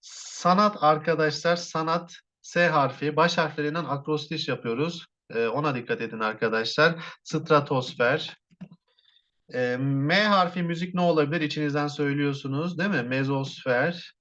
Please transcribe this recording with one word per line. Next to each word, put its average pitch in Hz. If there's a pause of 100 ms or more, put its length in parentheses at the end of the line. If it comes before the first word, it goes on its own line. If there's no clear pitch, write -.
Sanat -
arkadaşlar, 156
sanat 170 (260)
S 175
harfi, 143
baş 170
harflerinden 151
akrostiş 147
yapıyoruz. 127 (240)
Ee, 117
ona 139
dikkat 117
edin 113
arkadaşlar. 113 (280)
Stratosfer. 143 (1160)
Ee, 127
M 139
harfi 185
müzik 170
ne 180
olabilir? 160
İçinizden 147
söylüyorsunuz, 143
değil 190
mi? 147
Mezosfer. 135